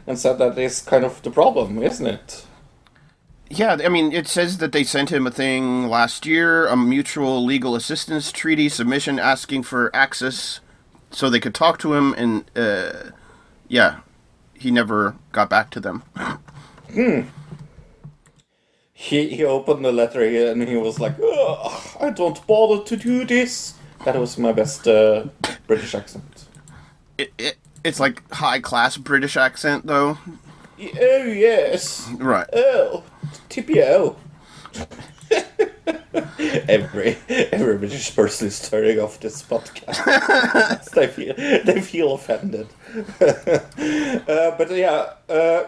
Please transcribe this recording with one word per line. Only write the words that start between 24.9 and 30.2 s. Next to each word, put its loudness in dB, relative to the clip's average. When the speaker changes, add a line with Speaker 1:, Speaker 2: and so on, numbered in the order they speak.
Speaker 1:
British -2
accent. -14
Speaker 2:
It, -8
it, -6
it's, -4
like, 0
high-class 0
British -2
accent, 0
though. 0